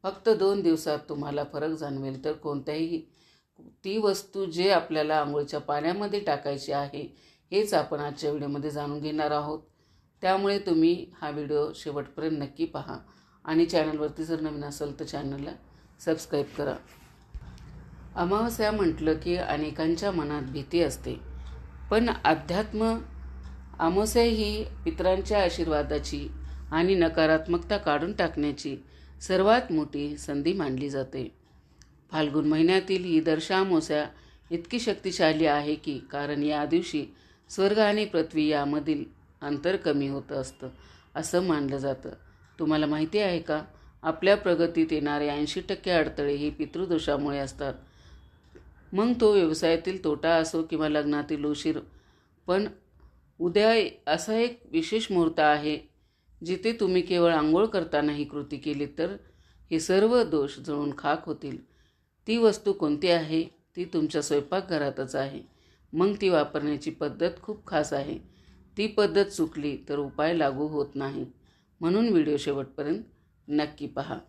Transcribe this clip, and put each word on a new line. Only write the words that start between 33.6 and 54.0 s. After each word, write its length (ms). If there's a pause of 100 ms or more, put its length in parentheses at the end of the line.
इतकी 280
शक्तिशाली 680
आहे 300
की, 240 (120)
कारण 320
या 220
दिवशी 400 (440)
स्वर्ग 300
आणि 260
पृथ्वी 420
यामधील 580 (360)
अंतर 340
कमी 320
होत 240
असतं 380 (460)
असं 280
मानलं 340
जातं. 320 (500)
तुम्हाला 260
माहिती 340
आहे 200
का, 240 (380)
आपल्या 360
प्रगतीत 540
येणारे 380
ऐंशी 320
टक्के 300
अडथळे 440
हे 140
पितृदोषामुळे 880
असतात. 340 (1200)
मग 280
तो 120
व्यवसायातील 720
तोटा 260
असो 340
किंवा 260
लग्नातील 560
उशीर. 340 (680)
पण 200 (720)
उद्या 500 (240)